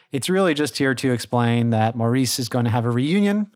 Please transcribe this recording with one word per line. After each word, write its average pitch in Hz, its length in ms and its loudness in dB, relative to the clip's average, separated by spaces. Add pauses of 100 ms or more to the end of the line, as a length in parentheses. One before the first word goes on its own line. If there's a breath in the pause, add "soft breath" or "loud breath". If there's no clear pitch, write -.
(120 loud breath)
It's 139 180 -4
really 185 240 2
just 147 240 -2
here 135 160 2
to 131 200 -2
explain 117 580 0
that 113 240 0
Maurice 120 420 0
is 123 100 -4
gonna 120 220 -2
have 117 160 0
a 120 60 0
reunion 202 640 0